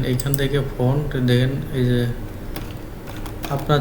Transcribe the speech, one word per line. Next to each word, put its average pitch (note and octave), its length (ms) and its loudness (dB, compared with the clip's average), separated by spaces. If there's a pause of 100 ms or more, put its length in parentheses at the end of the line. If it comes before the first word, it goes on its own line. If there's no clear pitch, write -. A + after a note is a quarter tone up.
(100)
এইখান C#3 300 0
থেকে C#3 180 2 (160)
ফন্ট C#3 340 2 (220)
দেখেন, B2+ 220 4 (260)
এই B2 120 4
যে B2 100 4 (1500)
আপনার C#3+ 260 2